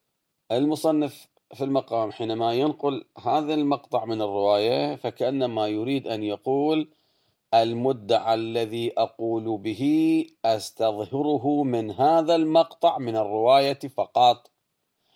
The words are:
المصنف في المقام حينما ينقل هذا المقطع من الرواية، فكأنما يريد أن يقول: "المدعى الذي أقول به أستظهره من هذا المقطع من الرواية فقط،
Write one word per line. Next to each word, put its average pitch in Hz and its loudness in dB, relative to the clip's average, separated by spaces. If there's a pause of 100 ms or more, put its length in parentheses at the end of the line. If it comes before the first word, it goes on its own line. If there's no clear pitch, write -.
(520)
المصنف 151 0 (260)
في 127 -8
المقام 117 -2
حينما 117 -4
ينقل 143 -2 (120)
هذا 147 -2
المقطع 143 -2
من 113 -4
الرواية، 104 0
فكأنما 120 -2
يريد 117 -4
أن 107 -6
يقول: 143 -2 (640)
"المدعى 113 2
الذي 113 -4
أقول 113 -4
به 151 0 (200)
أستظهره 117 0
من 117 -2
هذا 160 2
المقطع 160 2
من 120 -4
الرواية 120 4
فقط، 120 2 (640)